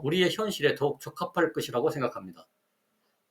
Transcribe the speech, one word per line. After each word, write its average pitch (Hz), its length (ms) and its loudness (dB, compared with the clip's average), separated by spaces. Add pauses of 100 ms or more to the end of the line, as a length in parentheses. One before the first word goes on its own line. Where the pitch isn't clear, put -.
우리의 175 260 4
현실에 160 440 0
더욱 - 260 -2
적합할 165 540 -2
것이라고 131 340 0
생각합니다. 117 580 -4 (840)